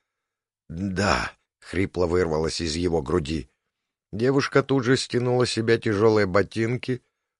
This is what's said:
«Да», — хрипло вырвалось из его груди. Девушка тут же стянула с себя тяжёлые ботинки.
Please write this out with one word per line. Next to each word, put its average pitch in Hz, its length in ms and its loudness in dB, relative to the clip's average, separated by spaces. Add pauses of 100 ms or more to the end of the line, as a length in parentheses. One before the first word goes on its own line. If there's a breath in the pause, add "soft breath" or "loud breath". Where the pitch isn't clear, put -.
(680)
«Да», — 92 640 -2 (260)
хрипло 90 460 -2
вырвалось 80 560 0
из 80 140 -4
его 82 260 0
груди. 76 480 -2 (640)
Девушка 131 520 0
тут 135 200 0
же 127 140 2
стянула 123 480 0
с - 60 -2
себя 113 260 2
тяжёлые 107 480 2
ботинки. 113 760 -2 (380)